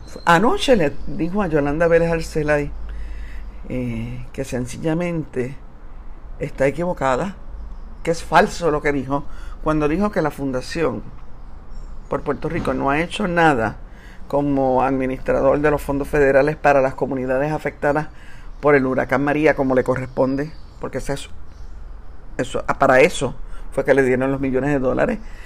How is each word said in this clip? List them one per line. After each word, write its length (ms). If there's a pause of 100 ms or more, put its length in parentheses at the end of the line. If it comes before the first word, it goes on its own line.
(240)
anoche 520
le 180 (140)
dijo 340
a 60
Yolanda 400
Vélez 240
Arcelay, 600 (1000)
eh, 640
que 100
sencillamente 1120 (840)
está 280
equivocada, 680 (680)
que 80
es 120
falso 480
lo 100
que 100
dijo, 340 (380)
cuando 240
dijo 240
que 100
la 100
Fundación 720 (1080)
por 120
Puerto 280
Rico 240
no 160
ha 100
hecho 280
nada 500 (500)
como 560
administrador 760
de 120
los 100
fondos 260
federales 480
para 260
las 140
comunidades 560
afectadas 560 (520)
por 160
el 100
huracán 380
María, 320
como 200
le 80
corresponde, 680 (280)
porque 180
eso, 320 (1080)
eso, 300
ah, 120
para 220
eso 340 (360)
fue 140
que 80
le 100
dieron 280
los 100
millones 300
de 80
dólares. 400 (260)